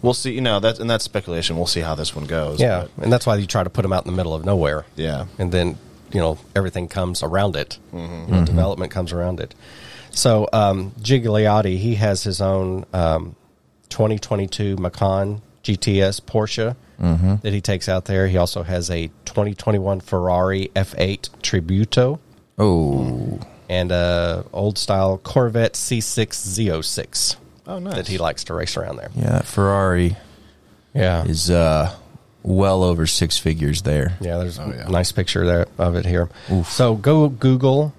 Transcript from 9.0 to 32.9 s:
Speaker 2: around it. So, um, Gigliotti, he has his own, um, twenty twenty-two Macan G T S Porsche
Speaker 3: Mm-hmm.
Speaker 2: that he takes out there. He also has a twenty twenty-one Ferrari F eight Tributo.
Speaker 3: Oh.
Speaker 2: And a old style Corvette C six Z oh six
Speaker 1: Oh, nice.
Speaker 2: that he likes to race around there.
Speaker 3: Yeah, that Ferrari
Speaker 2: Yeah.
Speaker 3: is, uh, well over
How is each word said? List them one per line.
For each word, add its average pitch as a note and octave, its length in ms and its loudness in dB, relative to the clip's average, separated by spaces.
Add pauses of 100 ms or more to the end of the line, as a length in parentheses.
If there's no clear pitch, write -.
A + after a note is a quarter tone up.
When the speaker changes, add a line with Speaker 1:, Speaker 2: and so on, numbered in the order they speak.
Speaker 2:
around F2 280 -4
it. - 160 -10 (560)
So, A2 420 4
um, G2 380 2 (100)
Gigliotti, G#2+ 800 2
he A2+ 160 0
has G2+ 280 0
his G2 180 -4
own, F#2+ 520 -2
um, E2 420 0 (540)
twenty G#2+ 300 0
twenty-two G2 580 -4
Macan G2 640 -2 (220)
G G#2 120 0
T G2 260 0
S G2 180 2
Porsche A2+ 560 -2 (260)
Speaker 3:
Mm-hmm. F2 420 4
Speaker 2:
that G2+ 100 -2
he G2 80 -2
takes F#2+ 280 -2
out F#2 160 0
there. F#2+ 220 2
He F#2 100 2
also F2+ 240 0
has F2 300 -4
a E2 180 -4 (160)
twenty G#2 300 -2
twenty-one G2 460 0
Ferrari F#2 760 0
F F#2+ 220 0
eight G2 320 -2 (120)
Tributo. G#2+ 760 0 (400)
Speaker 3:
Oh. C#2 800 0 (300)
Speaker 2:
And F2+ 220 0
a F2 600 0
old G2+ 260 -2
style F#2+ 420 2
Corvette A#2 560 0
C A#2 260 -2
six - 420 -4
Z G2 280 -2
oh D#2+ 100 -2
six - 540 -4 (320)
Speaker 1:
Oh, F#3 100 -10
nice. F#3 180 -8
Speaker 2:
that - 120 -6
he F#2+ 100 -4
likes E2 280 -2
to - 100 -10
race E2+ 220 -6
around C#2+ 200 -8
there. - 180 -12
Speaker 3:
Yeah, - 140 0
that - 160 0
Ferrari F#2+ 720 2 (800)
Speaker 2:
Yeah. F2+ 280 2
Speaker 3:
is, D#2+ 280 0
uh, D#2+ 400 4 (500)
well F#2+ 420 2
over E2+ 220 2